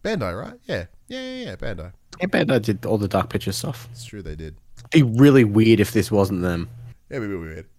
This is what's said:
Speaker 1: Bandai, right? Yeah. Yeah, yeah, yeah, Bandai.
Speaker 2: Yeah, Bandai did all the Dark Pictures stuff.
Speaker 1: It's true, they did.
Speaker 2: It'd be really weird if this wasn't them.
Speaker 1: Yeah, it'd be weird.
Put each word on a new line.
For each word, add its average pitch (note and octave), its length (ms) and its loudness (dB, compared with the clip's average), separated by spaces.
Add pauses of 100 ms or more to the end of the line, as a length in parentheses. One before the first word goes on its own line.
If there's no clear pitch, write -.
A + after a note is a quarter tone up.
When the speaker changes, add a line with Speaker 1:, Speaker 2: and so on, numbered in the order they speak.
Speaker 1:
Bandai, A#2 400 -4
right? A#3+ 120 -14 (100)
Yeah. F#2 220 -6 (220)
Yeah, C4 120 -10
yeah, B3+ 240 -10
yeah, F#2 120 -12
Bandai. F2+ 360 -10 (260)
Speaker 2:
Yeah, F3+ 100 -2
Bandai C3 340 2
did A2 240 -4
all G#2+ 100 0
the G2+ 120 0
Dark G2 200 0
Pictures - 300 -6
stuff. - 340 -10
Speaker 1:
It's - 140 -16
true, G#2 160 -14
they D#2 140 -12
did. D#2 200 -12 (380)
Speaker 2:
It'd C3 180 6
be A#2+ 80 0
really C3+ 240 8
weird A2 360 6
if G2+ 120 0
this G#2 180 0
wasn't G2 300 2
them. E2+ 300 -4 (400)
Speaker 1:
Yeah, C#3 80 -8
it'd G#2+ 100 -6
be G2 80 -6
weird. D#2+ 300 -12 (120)